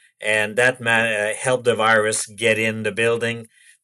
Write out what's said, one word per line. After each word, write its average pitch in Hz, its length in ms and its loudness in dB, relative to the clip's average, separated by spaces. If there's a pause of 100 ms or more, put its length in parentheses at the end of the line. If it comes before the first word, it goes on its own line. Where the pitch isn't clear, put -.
(200)
and 107 360 0
that 123 260 2
ma-, 117 80 0
uh, 110 420 0
helped 127 320 -2
the 117 100 4
virus 107 520 2
get 107 320 0
in 110 240 -2
the 104 100 -4
building. 117 540 -2 (380)